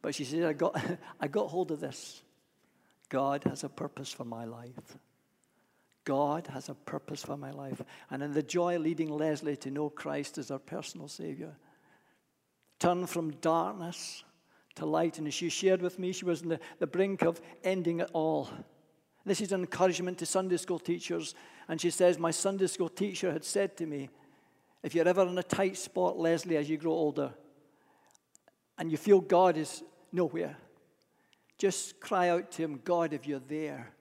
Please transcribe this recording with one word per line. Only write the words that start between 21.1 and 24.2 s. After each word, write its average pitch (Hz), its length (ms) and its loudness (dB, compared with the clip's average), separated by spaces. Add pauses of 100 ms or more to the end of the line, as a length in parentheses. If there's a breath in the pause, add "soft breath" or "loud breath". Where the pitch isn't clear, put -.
And 160 120 -2
she 175 100 2
says, 180 280 6
"My 165 140 2
Sunday 196 360 0
school 170 220 0
teacher 185 420 -2
had 151 140 -2
said 196 320 0
to 170 80 -2
me, 143 240 -6 (720 soft breath)